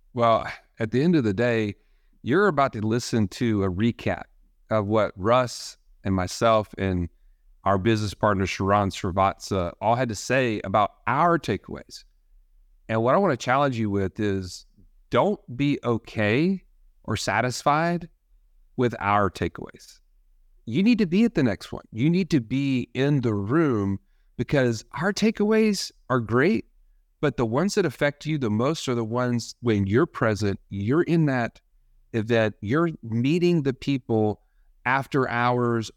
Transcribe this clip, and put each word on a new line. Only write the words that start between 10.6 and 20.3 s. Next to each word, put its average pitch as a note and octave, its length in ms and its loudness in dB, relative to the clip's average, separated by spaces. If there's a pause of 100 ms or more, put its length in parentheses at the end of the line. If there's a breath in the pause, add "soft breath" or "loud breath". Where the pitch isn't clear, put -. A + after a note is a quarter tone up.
about G2+ 280 0 (160)
our D#3+ 320 2
takeaways. - 640 -8 (840)
And A2+ 140 -2
what B2+ 140 2
I - 20 4
want G3 140 2
to B2+ 120 -4
challenge C3 360 0
you A2 100 0
with G2 300 -2
is G2 480 -4 (420)
don't E3 300 2 (180)
be C#3+ 260 0
okay A#2+ 800 0 (440)
or G#2+ 120 -4
satisfied D3+ 920 0 (680)
with B2 240 0
our G2+ 320 2
takeaways. - 680 -10 (680)